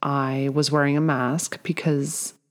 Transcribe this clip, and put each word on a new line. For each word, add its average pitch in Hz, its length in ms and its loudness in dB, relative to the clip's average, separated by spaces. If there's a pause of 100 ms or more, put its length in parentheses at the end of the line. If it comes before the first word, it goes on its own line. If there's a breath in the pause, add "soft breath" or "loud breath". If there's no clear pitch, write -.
I 139 500 0
was 143 180 0
wearing 143 260 4
a 151 40 2
mask 143 640 0
because 151 680 -2 (180)